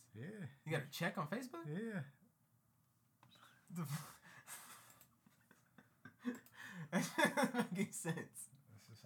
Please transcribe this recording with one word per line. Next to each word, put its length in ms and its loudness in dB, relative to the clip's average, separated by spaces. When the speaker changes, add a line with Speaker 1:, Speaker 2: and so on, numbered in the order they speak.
Speaker 1:
Yeah. 320 -6
Speaker 2:
You 40 0
gotta 220 2
check 260 0
on 80 2
Facebook? 400 -4
Speaker 1:
Yeah. 400 -2
Speaker 2:
The 80 -2
f-, 240 -2
<laughs> 0 -
that 600 6
doesn't 240 2
make 160 2
sense. 600 -4